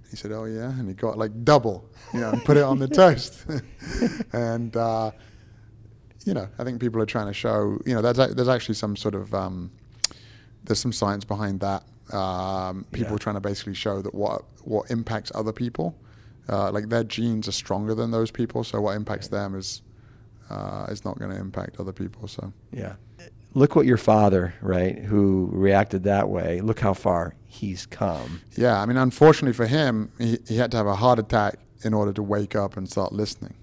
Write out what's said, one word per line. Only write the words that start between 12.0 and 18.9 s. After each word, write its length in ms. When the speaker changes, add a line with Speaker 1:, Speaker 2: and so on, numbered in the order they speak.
Speaker 1:
Um, 760
people 220
Speaker 2:
Yeah. 60
Speaker 1:
trying 160
to 60
basically 340
show 260
that 120
what, 300
what 280
impacts 440
other 180
people, 420
uh, 220
like, 180
their 140
genes 440
are 60
stronger 420
than 160
those 200
people, 320
so 180
what 140